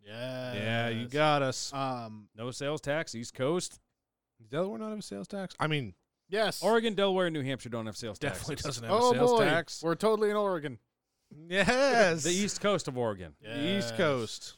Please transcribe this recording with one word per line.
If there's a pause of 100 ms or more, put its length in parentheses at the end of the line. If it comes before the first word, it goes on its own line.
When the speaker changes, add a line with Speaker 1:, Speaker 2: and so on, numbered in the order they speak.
Speaker 1:
Yes.
Speaker 2:
Yeah,
you
got
us.
Speaker 1:
Um,
Speaker 3:
No
sales
tax,
East
Coast. (600)
Speaker 2:
Does
Delaware
not
have
a
sales
tax?
I
mean, (360)
Speaker 1:
yes.
Speaker 3:
Oregon,
Delaware,
and
New
Hampshire
don't
have
sales
Speaker 2:
definitely
Speaker 3:
taxes.
Speaker 2:
doesn't
have
Speaker 1:
Oh,
Speaker 2:
a
sales
Speaker 1:
boy.
Speaker 2:
tax.
Speaker 1:
We're
totally
in
Oregon. (680)
Speaker 2:
Yes.
Speaker 3:
The
East
Coast
of
Oregon.
Speaker 2:
The
East
Speaker 1:
Yes.
Speaker 2:
Coast.